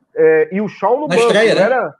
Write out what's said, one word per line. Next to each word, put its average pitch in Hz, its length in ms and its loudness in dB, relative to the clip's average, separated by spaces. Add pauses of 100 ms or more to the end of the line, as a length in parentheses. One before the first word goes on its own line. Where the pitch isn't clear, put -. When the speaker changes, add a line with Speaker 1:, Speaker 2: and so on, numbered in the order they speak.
(140)
Speaker 1:
é, 156 380 2
e 190 80 -4
o 208 80 -4
Shaw 220 300 -4
no 302 100 -8
Speaker 2:
Na 175 60 -4
Speaker 1:
banco, 233 140 2
Speaker 2:
estreia, 202 260 2
Speaker 1:
não 175 60 0
Speaker 2:
né? 196 60 2
Speaker 1:
era 226 340 -4